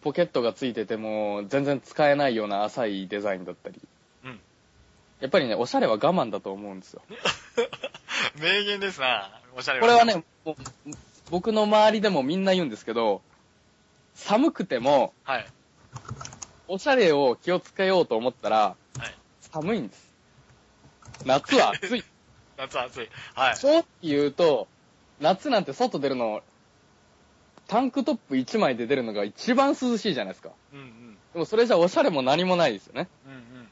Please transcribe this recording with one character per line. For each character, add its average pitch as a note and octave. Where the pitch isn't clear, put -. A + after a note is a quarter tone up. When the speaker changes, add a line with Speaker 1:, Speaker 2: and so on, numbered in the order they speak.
Speaker 1:
ポ D3
ケ F3
ッ -
ト C#3+
が A2+
つ -
い B2
て G#2+
て A2+
も、 G#2+
全 C#3
然 C#3
使 D3
え C#3+
な C#3+
い A#2+
よ G#2+
う -
な G2+
浅 A2
い G2
デ G#2
ザ G2+
イ -
ン F#2
だ F2
っ E2+
た -
り。 F#2
Speaker 2:
う C3+
ん。 A#2
Speaker 1:
や C3+
っ -
ぱ G3+
り D3
ね、 A2
お G2
し -
ゃ C4+
れ A#3
は A#2+
我 B2
慢 D3
だ G2
と G2+
思 G2+
う -
ん F#2+
で F#2
す -
よ。 -
Speaker 2:
<laughs> -
名 F#3+
言 G3+
で G3
す D#3
な、 A#2
お B2+
し C#3+
ゃ C#3
れ C3
は。 A3
Speaker 1:
こ A#3
れ A#3
は A#3
ね、 G#3
も D#3
う、 D3
僕 F3+
の G#3+
周 G#3+
り G#3+
で G#3+
も D#3
み D3+
ん F#3+
な F#3+
言 F#3
う -
ん C3+
で G#2+
す -
け A2+
ど、 A2
寒 A#3+
く -
て C3
も、 B2+
Speaker 2:
は C3+
い。 A2
Speaker 1:
お F#3+
し F#3+
ゃ C#4
れ G3+
を C#3
気 -
を F3+
つ -
け F#3+
よ F#3+
う D3+
と A#2+
思 A#2
っ B2+
た -
ら、 A2
Speaker 2:
は G2+
い。 A2+
Speaker 1:
寒 E3
い G3+
ん A#2
で F#2+
す。 -
夏 C3+
は C#3+
暑 F4+
い。 G#3
Speaker 2:
<laughs> -
夏 C3+
は B2+
暑 B2
い。 A2+
は B2+
い。 G#2+
Speaker 1:
正 C4+
直 E4
言 D3
う C#3
と、 C#3+
夏 F#3
な A#3
ん F#3+
て C#3
外 G#3
出 C#3
る C3
の、 A2+
タ G#3+
ン C4
ク C#4
ト D#4
ッ -
プ C#3
一 C3
枚 D#3
で A2+
出 C#3
る C3
の A2
が G2+
一 A2+
番 C4+
涼 A#3+
し G3+
い -
じ B2
ゃ G2+
な F#2+
い -
で -
す -
か。 -
Speaker 2:
う -
ん C#3
う -
ん。 A#2
Speaker 1:
で F3
も D#3+
そ -
れ A#3
じ A#3
ゃ F#3+
お E3+
し F#3+
ゃ D#4+
れ B3+
も D3+
何 C#3+
も F#3
な E3+
い A#2+
で G2
す -
よ -
ね。 D#3
Speaker 2:
う C3+
ん C3+
う -
ん。 B2